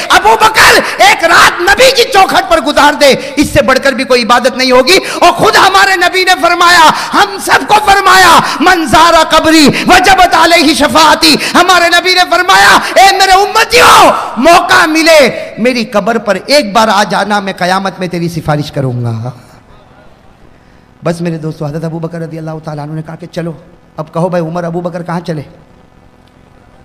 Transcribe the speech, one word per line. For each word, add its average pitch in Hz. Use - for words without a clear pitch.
अबू 427
बकर 440
एक 403
रात -
नबी 415
की 440
चौखट 370
पर 320
गुजार 285
दे, 269
इससे 302
बढ़कर 262
भी 254
कोई 254
इबादत 240
नहीं 254
होगी। 262
और -
खुद 427
हमारे 381
नबी 359
ने 370
फरमाया, 349
हम 392
सबको 392
फरमाया, 381
"मन 339
ज़ारा 330
कब्री 311
वजबत 370
अलैहि 330
शफाअती।" 302
हमारे 349
नबी 349
ने 359
फरमाया, 370
"ए 392
मेरे 381
उम्मतियों, 427
मौका 349
मिले 320
मेरी 240
कब्र 214
पर 208
एक 220
बार 220
आ 202
जाना, 202
मैं 190
कयामत 185
में 180
तेरी 170
सिफारिश 151
करूंगा।" 120
बस 170
मेरे 170
दोस्तों, 151
हजरत 160
अबू 165
बकर 165
रज़ी 160
अल्लाह 160
ताला 151
अन्हु 156
ने 156
कहा 160
कि 170
चलो 165
अब 156
कहो 170
भाई, 175
उमर 165
अबू 170
बकर 175
कहाँ 170
चले? 156